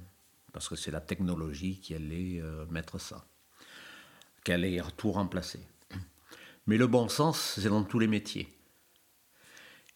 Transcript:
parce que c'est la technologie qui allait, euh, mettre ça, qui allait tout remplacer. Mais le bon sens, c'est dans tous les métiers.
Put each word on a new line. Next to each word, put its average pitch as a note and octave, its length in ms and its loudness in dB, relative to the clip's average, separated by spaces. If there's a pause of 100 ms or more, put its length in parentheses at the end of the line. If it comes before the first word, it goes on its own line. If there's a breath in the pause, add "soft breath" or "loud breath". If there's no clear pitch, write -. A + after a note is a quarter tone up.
(520)
parce - 160 -8
que F2+ 80 -8
c'est - 160 -6
la D#2 100 -4
technologie F2 800 -2
qui - 160 -8
allait, E2+ 460 -6
euh, D#2 280 -8
mettre E2 300 -6
ça, - 260 -12 (1200 loud breath)
qui - 80 2
allait F2 300 2 (160)
tout G#2+ 140 0
remplacer. F2+ 500 -2 (1040 loud breath)
Mais G#2+ 120 6
le B2 100 8
bon A#2+ 200 6
sens, - 540 2
c'est G#2 80 4
dans G#2 140 4
tous A2+ 160 0
les A2 80 6
métiers. G#2 460 -2 (1400 loud breath)